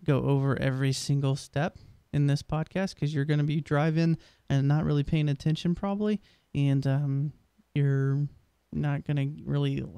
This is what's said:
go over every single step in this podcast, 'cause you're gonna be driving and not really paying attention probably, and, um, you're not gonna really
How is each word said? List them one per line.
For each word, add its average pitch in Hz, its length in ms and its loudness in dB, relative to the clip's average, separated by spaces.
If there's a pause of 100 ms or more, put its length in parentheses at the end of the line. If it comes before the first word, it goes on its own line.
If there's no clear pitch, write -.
go 131 200 2
over 139 360 0
every 135 320 0
single 139 440 -2
step - 440 -6 (340)
in 147 140 2
this 143 160 0
podcast, 160 520 -4
'cause 147 180 -2
you're 143 120 0
gonna 151 180 2
be 151 180 0
driving 160 580 2 (280)
and 139 200 2
not 156 180 4
really 147 180 2
paying 151 260 0
attention 156 440 0
probably, 202 480 -2 (320)
and, 139 320 2
um, 139 480 0 (400)
you're 139 540 2 (440)
not 143 340 -2
gonna 143 200 0 (180)
really 139 400 0 (140)